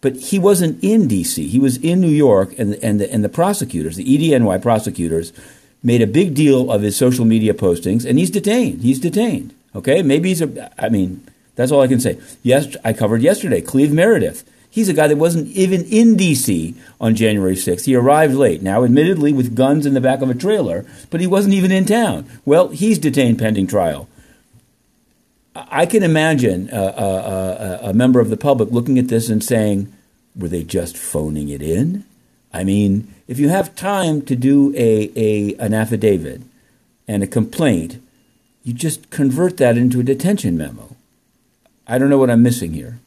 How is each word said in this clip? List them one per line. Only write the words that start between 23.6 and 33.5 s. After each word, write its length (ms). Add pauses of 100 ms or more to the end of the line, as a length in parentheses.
trial. 420 (1500)
I, 160
I 160
can 160
imagine 680
a, 40
a, 80
a, 1040
a 60
member 240
of 100
the 80
public 320
looking 300
at 80
this 200
and 160
saying, 480 (440)
"Were 140
they 140
just 320
phoning 540
it 140
in?" 420 (480)
I 100
mean, 480 (160)
if 120
you 100
have 260